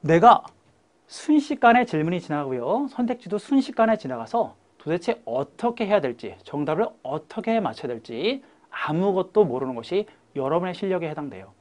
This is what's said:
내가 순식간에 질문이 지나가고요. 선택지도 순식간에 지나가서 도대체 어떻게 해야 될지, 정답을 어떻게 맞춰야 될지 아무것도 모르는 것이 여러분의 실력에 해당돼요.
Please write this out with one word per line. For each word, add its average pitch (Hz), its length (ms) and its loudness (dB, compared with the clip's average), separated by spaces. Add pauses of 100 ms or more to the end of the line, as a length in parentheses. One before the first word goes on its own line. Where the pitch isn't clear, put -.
내가 170 420 6 (640)
순식간에 254 760 4
질문이 165 340 -2
지나가고요. 147 720 -2
선택지도 240 480 -4
순식간에 226 600 2
지나가서 123 580 -4 (220)
도대체 - 460 -4
어떻게 208 640 -4
해야 202 140 2
될지, 117 420 -6
정답을 151 440 -2 (140)
어떻게 214 600 -4
맞춰야 139 320 -6
될지 131 500 -6 (280)
아무것도 185 760 0
모르는 131 280 -4
것이 175 320 -4 (300)
여러분의 160 380 -2
실력에 180 360 -4
해당돼요. 131 520 -12